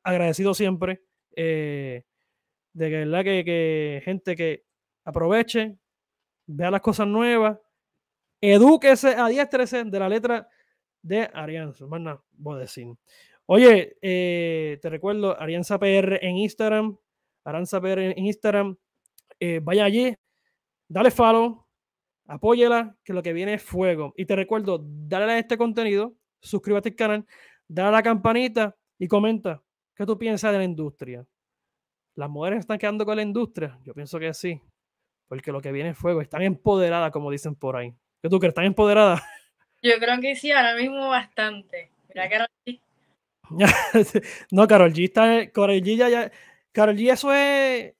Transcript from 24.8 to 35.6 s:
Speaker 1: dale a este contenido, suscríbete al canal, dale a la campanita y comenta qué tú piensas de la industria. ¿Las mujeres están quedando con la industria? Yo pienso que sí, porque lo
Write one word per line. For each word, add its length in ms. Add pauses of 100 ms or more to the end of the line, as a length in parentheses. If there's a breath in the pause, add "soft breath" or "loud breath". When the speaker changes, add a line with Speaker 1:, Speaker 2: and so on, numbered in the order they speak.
Speaker 1:
dale 480
a 80
este 180
contenido, 580 (260)
suscríbete 480
al 60
canal, 300 (420 soft breath)
dale 220
a 20
la 120
campanita 720 (220)
y 100
comenta 540 (340)
qué 100
tú 120
piensas 340
de 60
la 60
industria. 600 (880)
¿Las 140
mujeres 320
están 180
quedando 260
con 120
la 40
industria? 600
Yo 100
pienso 260
que 140
sí, 260 (680)
porque 240
lo 100